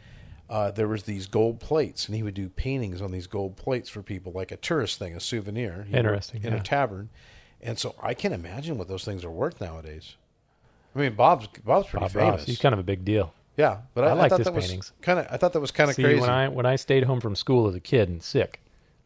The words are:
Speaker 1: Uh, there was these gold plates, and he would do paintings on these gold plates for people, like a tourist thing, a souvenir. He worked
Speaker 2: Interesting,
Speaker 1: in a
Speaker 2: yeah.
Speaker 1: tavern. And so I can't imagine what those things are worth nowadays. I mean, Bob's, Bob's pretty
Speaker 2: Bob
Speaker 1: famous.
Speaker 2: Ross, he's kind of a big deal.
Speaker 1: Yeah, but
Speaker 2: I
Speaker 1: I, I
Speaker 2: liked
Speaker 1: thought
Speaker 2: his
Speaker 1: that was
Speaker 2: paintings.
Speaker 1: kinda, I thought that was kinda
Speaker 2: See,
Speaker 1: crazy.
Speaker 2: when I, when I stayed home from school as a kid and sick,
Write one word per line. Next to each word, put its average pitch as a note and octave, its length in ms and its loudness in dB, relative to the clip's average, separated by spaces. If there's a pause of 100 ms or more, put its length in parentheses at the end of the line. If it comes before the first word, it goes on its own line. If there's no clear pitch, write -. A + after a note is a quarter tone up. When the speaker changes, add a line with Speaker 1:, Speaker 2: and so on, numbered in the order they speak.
(480)
Speaker 1:
Uh, G#2+ 220 0
there G#2+ 180 -2
was G#2+ 160 -4
these G2 220 -8
gold A#2 340 2
plates, - 460 -2
and G#2 100 -6
he A2 60 -4
would G#2 140 -6
do F#2+ 140 -6
paintings A2 520 -4
on G2 100 -6
these F#2 140 -8
gold G2 320 -6
plates B2+ 320 -4
for G#2 140 -12
people, F#2 280 -10
like F#2 200 -8
a - 60 -12
tourist C#3 420 -2
thing, E2+ 160 -8
a F2 40 -12
souvenir. G#2+ 540 -6 (140)
He G2 60 -6
worked - 20 2
Speaker 2:
Interesting, A2+ 480 0
Speaker 1:
in A2+ 100 -2
a A2 40 0
Speaker 2:
yeah. G#2 60 -4
Speaker 1:
tavern. A2 460 -2 (500)
And A#2 200 -8
so - 220 -6
I - 120 -4
can't F#3+ 220 -4
imagine A2+ 420 -8
what F2+ 100 -8
those F#2 160 -8
things F#2+ 220 -8
are E2 60 -10
worth B2 280 -4
nowadays. D#2+ 560 -12 (800)
I C3+ 40 -2
mean, C3 160 0
Bob's, B2+ 320 6 (180)
Bob's E3 220 2
pretty - 160 -4
Speaker 2:
Bob F#2 80 -2
Speaker 1:
famous. G#2 300 2
Speaker 2:
Ross, - 40 -12
he's B2 140 -4
kind C#3 140 4
of G#2 60 2
a F#2 40 -2
big F#2+ 200 -2
deal. G2+ 300 2 (240)
Speaker 1:
Yeah, C3 200 4 (180)
but B2 80 2
Speaker 2:
I C#3+ 40 6
Speaker 1:
I, - 40 4
I - 20 4
Speaker 2:
liked D3+ 160 6
Speaker 1:
thought F#3 120 6
Speaker 2:
his A2+ 40 0
Speaker 1:
that F3 80 0
was D#3 120 -2
Speaker 2:
paintings. F#2 260 -8 (100)
Speaker 1:
kinda, F3 320 0
I B2 40 -2
thought F3+ 160 2
that D#3 80 0
was C#3 100 -4
kinda D3 240 4
Speaker 2:
See, C3 80 2
Speaker 1:
crazy. C#3+ 180 6
Speaker 2:
when B2 80 4
I, C3 200 4
when B2+ 180 0
I C3 80 6
stayed C3+ 300 4
home B2+ 160 2
from G#2+ 140 -2
school B2 320 4
as F#2+ 60 0
a F2+ 60 -6
kid G#2 300 4
and E2+ 120 -6
sick, - 400 -2 (440)